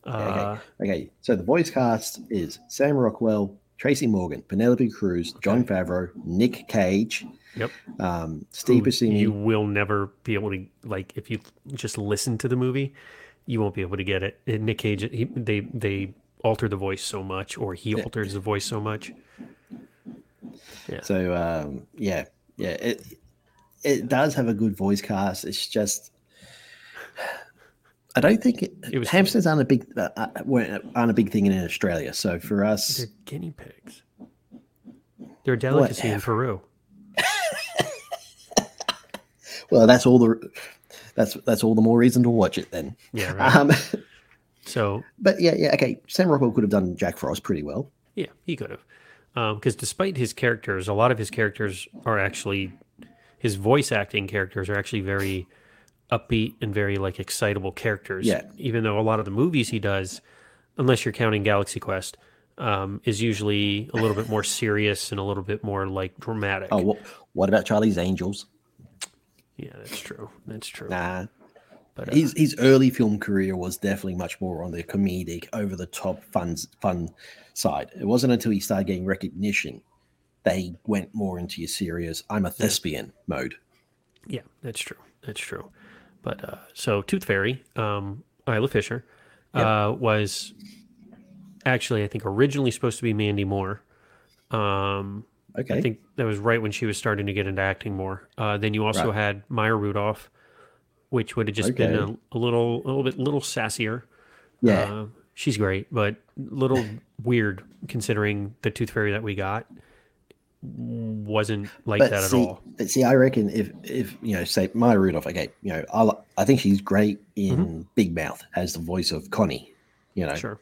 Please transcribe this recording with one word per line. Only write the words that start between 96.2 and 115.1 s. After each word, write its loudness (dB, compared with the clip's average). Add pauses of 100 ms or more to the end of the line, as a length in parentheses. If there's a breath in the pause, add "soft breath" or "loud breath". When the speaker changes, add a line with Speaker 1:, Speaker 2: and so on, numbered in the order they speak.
Speaker 2:
was -2
right 0
when -2
she -4
was -2
starting -2
to -4
get -2
into -4
acting -2
more. -8 (120)
Uh, -2
then -2
you 0
also 0
Speaker 1:
Right. -2
Speaker 2:
had -2
Maya 2
Rudolph, -2 (800 soft breath)
which -2
would 0
have -4
just 0
been 2
Speaker 1:
Okay. 0 (200)
Speaker 2:
a, -6
a -2
little, 2
a -4
little -2
bit, -2
little 0
sassier. -4 (600 soft breath)
Speaker 1:
Yeah. 6
Speaker 2:
Uh, -6 (280)
she's -2
great, -2
but 0 (220)
little 0 (160)
Speaker 1:
<laughs> -20
Speaker 2:
weird 0 (240)
considering -2
the 0
Tooth -4
Fairy 0
that -2
we -4
got -6 (960 soft breath)
wasn't -4 (180)
like 0
Speaker 1:
But 6
Speaker 2:
that 2
at 0
Speaker 1:
see, 4 (100)
Speaker 2:
all. -8 (180)
Speaker 1:
but -2
see, 4
I 8
reckon 6
if, -2 (100)
if, -6
you -2
know, -2
say 0
Maya 6
Rudolph, 2